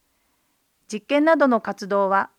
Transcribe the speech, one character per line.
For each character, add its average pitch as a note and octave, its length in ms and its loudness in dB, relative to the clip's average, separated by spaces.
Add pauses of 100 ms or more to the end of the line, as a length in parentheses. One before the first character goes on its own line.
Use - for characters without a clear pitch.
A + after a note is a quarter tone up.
(920)
実 G#3 160 -12
験 D4 180 0
な D#4+ 100 4
ど C#4+ 120 2
の A3+ 140 0
活 G3+ 260 -10
動 G3 220 0
は G3 300 -2